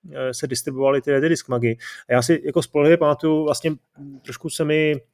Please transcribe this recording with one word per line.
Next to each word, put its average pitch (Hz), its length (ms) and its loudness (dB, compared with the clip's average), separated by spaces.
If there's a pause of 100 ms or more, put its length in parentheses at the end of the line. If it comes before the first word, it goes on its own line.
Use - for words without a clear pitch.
(120)
eh, 131 220 -6
se - 120 -6
distribuovaly 135 540 0
tyhle 139 200 0
ty 156 80 0
diskmagy. 120 500 0 (300)
A - 40 0
já 123 100 4
si 151 220 2
jako 151 180 0
spolehlivě 151 340 4
pamatuju, 156 480 2
vlastně 151 280 -2 (500)
trošku 143 280 -12
se - 140 -4
mi 151 360 2 (140)